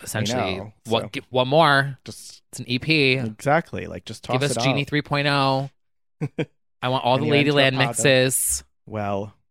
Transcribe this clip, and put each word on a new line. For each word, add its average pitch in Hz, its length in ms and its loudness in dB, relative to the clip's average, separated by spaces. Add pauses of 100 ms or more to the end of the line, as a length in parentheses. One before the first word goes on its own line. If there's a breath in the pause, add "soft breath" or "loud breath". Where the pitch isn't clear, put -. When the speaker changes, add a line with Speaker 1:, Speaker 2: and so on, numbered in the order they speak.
Speaker 1:
I - 20 -18
Speaker 2:
essentially. 104 540 -4
Speaker 1:
know, 104 160 -14 (140)
Speaker 2:
What, 110 160 2
Speaker 1:
so 104 100 -12
Speaker 2:
gi-, 135 160 -10
one 127 180 0
more. 139 560 4
Speaker 1:
just - 380 -18 (100)
Speaker 2:
It's - 80 -12
an 127 80 -10
E 123 120 -2
P. 143 340 2
Speaker 1:
Exactly. 127 760 -2
Like, 85 160 -12
just - 220 -16
toss 123 80 -4
Speaker 2:
Give 127 100 0
us 123 140 -2
Speaker 1:
it 117 40 -2
Speaker 2:
Genie 135 200 0
Speaker 1:
out. 139 60 -6
Speaker 2:
three 147 160 -2
point 143 240 -2
oh. 139 420 0 (500)
Speaker 1:
<laughs> - 640 -10
Speaker 2:
I 127 80 -2
want 131 160 -2
all 123 120 4
the 147 140 0
Speaker 1:
Anyone 143 240 4
Speaker 2:
Ladyland 139 160 6
Speaker 1:
to 131 40 -4
a 127 40 -2
pod 135 80 4
Speaker 2:
mixes. 131 760 2 (240)
Speaker 1:
Well, 101 460 -4 (180)